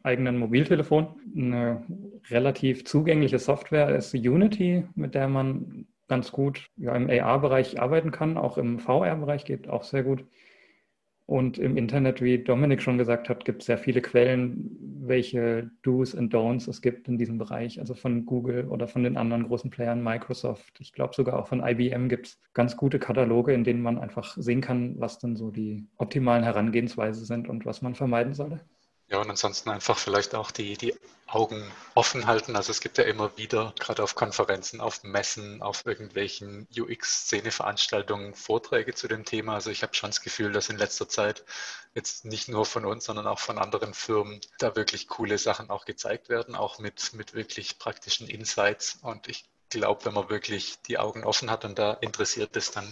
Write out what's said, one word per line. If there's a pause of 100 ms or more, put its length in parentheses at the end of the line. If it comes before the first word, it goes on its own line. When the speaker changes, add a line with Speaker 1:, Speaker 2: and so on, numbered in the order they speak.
Speaker 1:
eigenen
Mobiltelefon. (140)
Eine (480)
relativ
zugängliche
Software
ist
Unity,
mit
der
man (180)
ganz
gut,
ja,
im
A-R-Bereich
arbeiten
kann.
Auch
im
V-R-Bereich
geht
auch
sehr
gut. (1040)
Und
im
Internet,
wie
Dominik
schon
gesagt
hat,
gibt's
sehr
viele
Quellen, (300)
welche (140)
Do's
and
Don'ts
es
gibt
in
diesem
Bereich,
also
von
Google
oder
von
den
anderen
großen
Playern,
Microsoft.
Ich
glaub,
sogar
auch
von
I
B
M
gibt's (160)
ganz
gute
Kataloge,
in
denen
man
einfach
sehen
kann,
was
denn
so
die
optimalen
Herangehensweisen
sind
und
was
man
vermeiden
sollte. (480)
Speaker 2:
Ja,
und
ansonsten
einfach
vielleicht
auch
die,
die (360)
Augen (320)
offen
halten.
Also
es
gibt
ja
immer
wieder,
gerade
auf
Konferenzen,
auf
Messen,
auf
irgendwelchen (100)
U-X-Szene-Veranstaltungen,
Vorträge
zu
dem
Thema.
Also
ich
habe
schon
das
Gefühl,
dass
in
letzter
Zeit (500)
jetzt
nicht
nur
von
uns,
sondern
auch
von
anderen
Firmen (180)
da
wirklich
coole
Sachen
auch
gezeigt
werden,
auch
mit,
mit
wirklich
praktischen
Insights.
Und
ich (240)
glaub,
wenn
man
wirklich
die
Augen
offen
hat
und
da
interessiert
ist,
dann